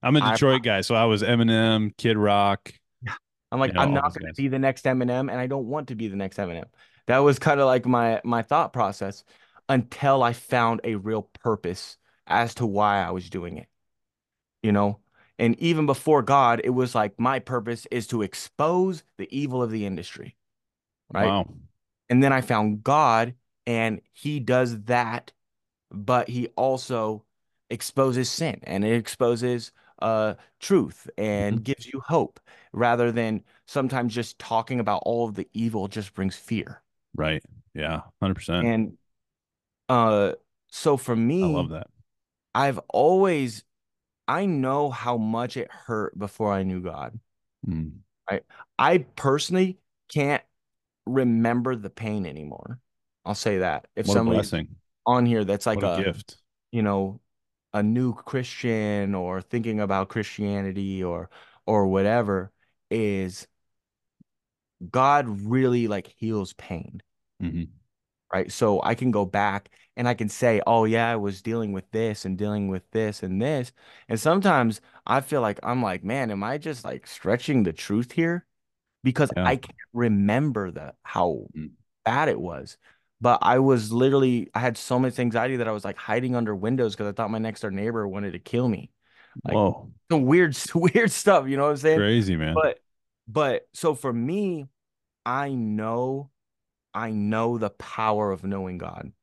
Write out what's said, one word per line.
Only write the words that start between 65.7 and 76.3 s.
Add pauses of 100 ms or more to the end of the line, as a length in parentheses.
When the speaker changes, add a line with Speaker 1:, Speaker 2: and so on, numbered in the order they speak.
Speaker 2:
like, (100)
heals
pain. (400)
Speaker 1:
Mm-hmm. (680)
Speaker 2:
Right?
So
I
can
go
back (260)
and
I
can
say,
"Oh
yeah,
I
was
dealing
with
this
and
dealing
with
this
and
this." (360)
And
sometimes (260)
I
feel
like,
I'm
like,
"Man,